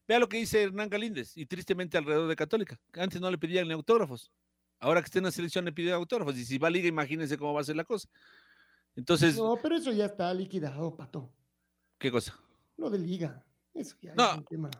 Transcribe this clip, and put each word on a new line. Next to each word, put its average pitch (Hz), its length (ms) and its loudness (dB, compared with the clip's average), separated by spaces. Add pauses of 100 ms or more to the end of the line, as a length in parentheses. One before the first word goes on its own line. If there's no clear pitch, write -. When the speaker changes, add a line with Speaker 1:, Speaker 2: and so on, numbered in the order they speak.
Speaker 1:
vea 233 140 6
lo 226 80 6
que 214 100 -4
dice 214 260 4
Hernán 202 260 -2
Galíndez, 208 480 -4
y 156 80 -8
tristemente 180 520 -2
alrededor 151 300 2
de 160 80 0
Católica, 156 420 -2 (140)
que 160 100 -14
antes 185 200 -4
no 185 100 0
le 175 60 -2
pedían 175 320 0
ni 160 40 -2
autógrafos. 160 580 0 (520)
Ahora 165 180 6
que 143 40 -6
esté - 140 0
en 190 60 0
la 175 60 0
selección 175 340 -2
le 170 80 -2
piden 170 200 0
autógrafos, 170 440 0
y 123 80 -6
si 131 120 -2
va 156 120 4
a - 20 4
Liga, 175 160 2
imagínense 151 500 0
cómo 147 160 -2
va 147 80 0
a - 40 -2
ser 147 100 -4
la 165 80 -2
cosa. 208 240 -4 (880)
Entonces 156 420 4
Speaker 2:
No, 226 240 2
pero 311 140 0
eso 269 160 -2
ya 208 140 2
está 185 280 -2
liquidado, 160 640 -6
Pato. 131 340 -12 (680)
Speaker 1:
¿Qué 135 100 -2
cosa? 120 260 -2 (420)
Speaker 2:
Lo 311 120 -4
de 202 80 -2
Liga, 170 480 -4 (300)
eso 277 260 -10
ya 160 140 -14
Speaker 1:
No. 220 160 4
Speaker 2:
es 151 80 -2
un 147 60 -12
tema. 160 340 -6